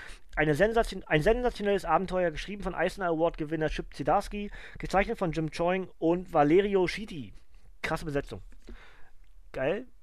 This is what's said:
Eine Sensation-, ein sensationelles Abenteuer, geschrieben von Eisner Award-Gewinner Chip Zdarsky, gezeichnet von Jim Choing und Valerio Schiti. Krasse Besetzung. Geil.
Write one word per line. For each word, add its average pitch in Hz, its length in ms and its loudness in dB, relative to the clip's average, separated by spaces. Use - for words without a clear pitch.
Eine 156 180 4
Sensation-, 208 540 2
ein 156 140 4
sensationelles 208 640 2
Abenteuer, 175 460 2
geschrieben 196 300 -8
von 185 140 -4
Eisner 180 320 -2
Award-Gewinner 160 640 0
Chip - 240 -6
Zdarsky, 202 580 0
gezeichnet 202 380 0
von 180 140 0
Jim 160 180 0
Choing 180 480 0
und 175 360 2
Valerio 180 540 6
Schiti. 170 460 -8
Krasse 160 240 -2
Besetzung. 139 360 -4
Geil. 180 340 0